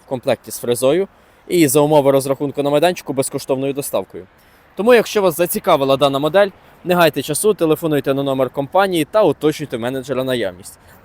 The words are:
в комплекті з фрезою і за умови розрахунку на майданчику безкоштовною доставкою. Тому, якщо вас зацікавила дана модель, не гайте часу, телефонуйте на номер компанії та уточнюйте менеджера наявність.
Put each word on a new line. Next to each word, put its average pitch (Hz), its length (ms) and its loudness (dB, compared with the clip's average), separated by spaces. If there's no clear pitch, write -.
в - 20 -20
комплекті 123 420 -4
з - 80 -12
фрезою 135 500 0
і 170 200 4
за 139 120 2
умови 147 300 4
розрахунку 135 520 -2
на 143 80 0
майданчику 147 420 0
безкоштовною 135 600 -4
доставкою. 101 540 -8
Тому, 226 180 4
якщо 214 280 2
вас 180 140 2
зацікавила 156 600 0
дана 139 220 2
модель, 156 300 2
не 175 100 0
гайте 165 280 2
часу, 180 320 0
телефонуйте 156 600 0
на 139 80 -4
номер 135 280 -2
компанії 175 540 0
та 214 180 0
уточнюйте 147 560 -2
менеджера 127 460 -6
наявність. 104 540 -6